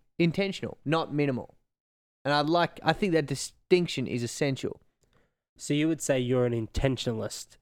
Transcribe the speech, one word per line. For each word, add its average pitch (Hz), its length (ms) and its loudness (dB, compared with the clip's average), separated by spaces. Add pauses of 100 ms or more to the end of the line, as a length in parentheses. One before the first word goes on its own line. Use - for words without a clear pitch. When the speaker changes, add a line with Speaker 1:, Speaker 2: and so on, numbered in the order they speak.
(180)
Speaker 1:
intentional, 190 680 0
not 151 300 0
minimal. 143 400 -2 (720)
And 143 100 0
I 147 80 4
like, 165 420 2
I 160 80 4
think 180 220 0
that 151 120 2
distinction 143 800 0
is 120 160 -4
essential. - 580 -4 (760)
Speaker 2:
So - 180 -6
you 151 140 2
would 160 140 -2
say 135 180 2
you're 123 260 2
an 120 60 0
intentionalist, 117 1080 -4